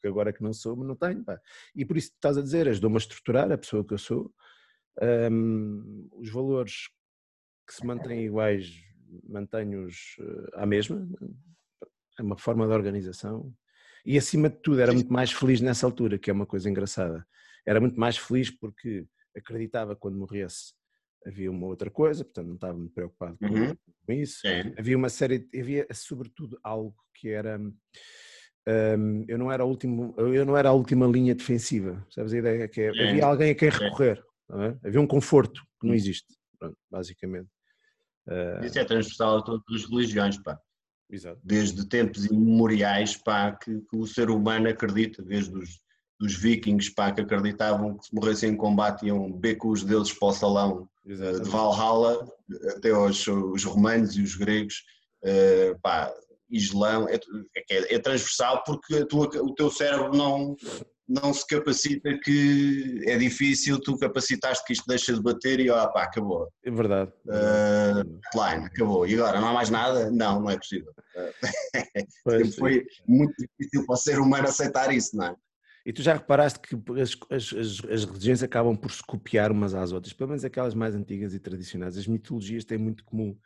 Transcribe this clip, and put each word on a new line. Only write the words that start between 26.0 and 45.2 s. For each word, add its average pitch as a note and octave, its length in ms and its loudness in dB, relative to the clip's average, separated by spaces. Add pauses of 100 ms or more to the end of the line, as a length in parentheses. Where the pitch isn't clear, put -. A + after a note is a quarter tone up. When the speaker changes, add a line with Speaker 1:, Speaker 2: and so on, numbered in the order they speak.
Speaker 1:
algo A2 320 -8 (180)
que - 160 -14
era, G#2+ 300 -6
hum, G#2+ 1700 -2
eu A#2 80 -4
não B2+ 140 -2
era B2+ 140 0
o B2+ 40 0
último, B2 500 -4
eu B2+ 280 4
não C#3 100 4
era C3+ 120 6
a C3 40 8
última B2+ 340 6
linha B2 280 6
defensiva, G#2+ 760 -4
sabes A2 220 -6
a A#2+ 60 -2
ideia A2+ 300 0
que - 140 -6
é? G#2+ 100 2
Speaker 2:
Sim. A2 160 -2
Speaker 1:
Havia D3 180 4
alguém C#3+ 240 4
a C#3+ 60 4
quem D3+ 160 6
Speaker 2:
Sim. - 120 -2
Speaker 1:
recorrer, G#2+ 380 2 (260)
não G2 140 -6
é? A#2+ 220 -4
Havia G#2+ 160 2
um D3 60 6
conforto C#3 560 4 (180)
que A2+ 80 -4
não A#2+ 60 4
Speaker 2:
Sim. A#2 60 4
Speaker 1:
existe, G2 260 -4 (320)
pronto, - 180 -14 (140)
basicamente. F#2 580 -10 (800)
Ah, F2 360 -6
Speaker 2:
Isso A#2+ 140 -4
é B2+ 60 2
transversal A2 540 2
a G#2+ 40 0
todas A2+ 200 -6 (100)
as G#2+ 160 -6
religiões, G#2 540 0
pá. - 160 -10 (500)
Speaker 1:
Exato. F2 360 -16
Speaker 2:
Desde G2 440 0
tempos G#2+ 380 0
imemoriais, G#2+ 880 4
pá, G#2 360 0
que, A2 280 -8
que A2 160 -10
o A2 100 -4
ser A2+ 220 0
humano A2 400 2
acredita, A2 540 -2